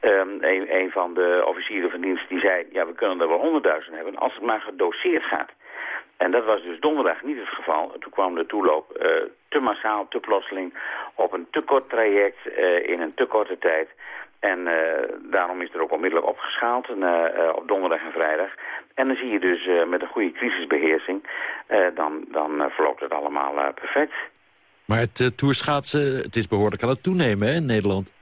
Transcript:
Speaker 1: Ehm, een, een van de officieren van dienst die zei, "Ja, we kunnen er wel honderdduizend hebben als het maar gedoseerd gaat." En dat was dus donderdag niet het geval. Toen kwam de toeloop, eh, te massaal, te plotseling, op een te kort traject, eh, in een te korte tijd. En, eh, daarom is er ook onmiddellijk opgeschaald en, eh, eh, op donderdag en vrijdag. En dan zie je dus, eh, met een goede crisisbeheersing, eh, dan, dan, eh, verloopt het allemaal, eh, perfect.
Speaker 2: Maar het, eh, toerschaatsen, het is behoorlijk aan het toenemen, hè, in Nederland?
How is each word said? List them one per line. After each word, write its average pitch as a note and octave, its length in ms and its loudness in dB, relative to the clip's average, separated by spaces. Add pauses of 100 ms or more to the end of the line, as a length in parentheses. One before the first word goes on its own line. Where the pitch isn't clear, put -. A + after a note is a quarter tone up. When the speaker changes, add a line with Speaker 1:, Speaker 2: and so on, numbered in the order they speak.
Speaker 1:
Ehm, G2 280 4 (120)
een, F#2+ 400 0
een F#2 100 -2
van F2+ 240 -2
de F2+ 320 4
officieren F2+ 440 -2
van F2 100 -8
dienst F2+ 280 -4
die F2+ 120 -4
zei, F2+ 320 2
"Ja, F2+ 140 -2
we E2 80 -10
kunnen F#2 260 -2
er E2 80 2
wel E2+ 120 4
honderdduizend F2 560 0
hebben E2 200 -8
als - 180 -2
het - 80 -12
maar A2 180 0
gedoseerd F#2+ 640 -2
gaat." - 280 -4 (640)
En F2+ 140 2
dat A#2 140 4
was G#2+ 180 2
dus E2+ 180 -10
donderdag D3 420 2
niet C3+ 160 -4
het G2 100 -10
geval. - 500 -2
Toen - 120 -14
kwam F#2 240 0
de E2 120 -2
toeloop, D#2+ 460 2
eh, - 180 0 (380)
te D3 100 0
massaal, G#2+ 500 0
te - 100 -4
plotseling, F#2+ 560 -2 (400)
op - 180 0
een E2+ 180 -6
te D#3 100 0
kort C#3 280 2
traject, G2+ 600 2
eh, F2 400 2
in E2+ 120 -2
een D#2 140 -4
te B2 120 2
korte G#2 320 0
tijd. D#2+ 300 2 (500)
En, F2+ 280 0
eh, D#2+ 420 0 (140)
daarom F2+ 400 0
is E2 120 -8
er E2 80 -2
ook D#2+ 100 -2
onmiddellijk E2 360 2
opgeschaald A#2+ 600 -2
en, G2+ 140 -4
eh, E2+ 360 2
eh, E2 160 4
op E2+ 140 -6
donderdag F2+ 320 2
en D#2+ 120 -10
vrijdag. E2 380 0 (440)
En C3 140 0
dan C3 80 2
zie B2 120 -6
je G#2 120 0
dus, F2+ 260 2
eh, E2+ 200 4
met F2 160 -2
een E2+ 60 -8
goede G2 240 -2
crisisbeheersing, E2 960 -2 (380)
eh, G2+ 280 4
dan, D#2 360 -4
dan, D2+ 320 0
eh, C#2+ 80 0
verloopt D2 300 0
het D2 120 -4
allemaal, C#2+ 460 -2
eh, C#2 160 0
perfect. - 400 -2 (680)
Speaker 2:
Maar A2 140 0
het, A2+ 220 -2
eh, B2+ 60 4
toerschaatsen, C#3 920 0
het - 200 -4
is A2 120 0
behoorlijk G#2 340 2
aan A#2+ 60 2
het B2+ 140 0
toenemen, B2 460 2
hè, C#3+ 60 2
in E3 120 0
Nederland? G2 560 0